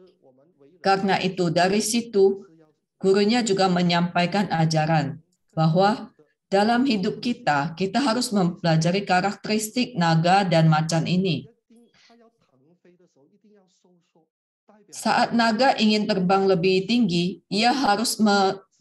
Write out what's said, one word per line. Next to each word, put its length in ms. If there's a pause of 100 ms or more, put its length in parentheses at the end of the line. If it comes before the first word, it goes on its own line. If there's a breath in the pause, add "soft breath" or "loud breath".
(840)
Karena 320
itu, 320
dari 320
situ, 640 (560)
gurunya 400
juga 320
menyampaikan 800
ajaran 640 (400)
bahwa 580 (380)
dalam 320
hidup 400
kita, 480
kita 320
harus 260
mempelajari 720
karakteristik 960
naga 480
dan 240
macan 400
ini. 400 (3500)
Saat 400
naga 400
ingin 320
terbang 400
lebih 400
tinggi, 640
ia 240
harus 480
me-, 340 (240)